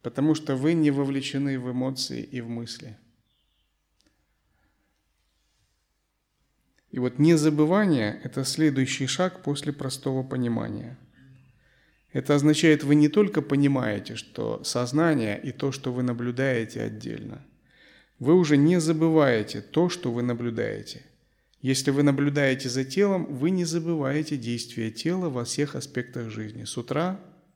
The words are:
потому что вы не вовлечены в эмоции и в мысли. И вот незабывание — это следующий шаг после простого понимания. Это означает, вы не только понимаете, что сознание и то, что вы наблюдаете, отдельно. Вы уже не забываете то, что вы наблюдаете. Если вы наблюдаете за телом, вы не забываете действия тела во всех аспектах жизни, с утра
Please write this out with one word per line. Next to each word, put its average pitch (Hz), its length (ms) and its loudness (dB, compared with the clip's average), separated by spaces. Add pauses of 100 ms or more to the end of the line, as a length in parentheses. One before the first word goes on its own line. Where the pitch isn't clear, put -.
потому 139 340 0
что 147 220 -4
вы 143 160 0
не 156 180 4
вовлечены 139 680 -2
в 123 100 -8
эмоции 127 520 -6
и 127 180 -10
в 117 80 -12
мысли. 117 480 -10 (4000)
И - 80 -6
вот 123 200 -2
незабывание — 151 1040 4
это 135 200 -6
следующий 131 600 0
шаг 180 360 -2
после 143 300 -4
простого 135 500 -4
понимания. 117 760 -4 (1120)
Это 135 220 0
означает, 151 500 4
вы 143 100 4
не 147 140 6
только 196 320 2
понимаете, 127 760 0
что 110 480 -6
сознание 123 800 0
и 139 100 -8
то, 139 200 -4
что 131 200 -6
вы 127 100 -2
наблюдаете, 120 800 -2
отдельно. 110 600 -8 (760)
Вы 135 160 4
уже 151 240 6
не 165 200 6
забываете 156 840 2
то, 175 260 2
что 135 240 -4
вы 120 100 -2
наблюдаете. 117 800 -4 (600)
Если 131 280 0
вы 139 120 2
наблюдаете 139 680 2
за 131 160 -2
телом, 185 480 0
вы 143 180 0
не 185 140 0
забываете 156 720 -2
действия 117 540 -4
тела 170 400 -2
во 123 140 -4
всех 143 300 -4
аспектах 123 540 -8
жизни, 110 360 -10
с - 120 -10
утра 160 420 -4 (380)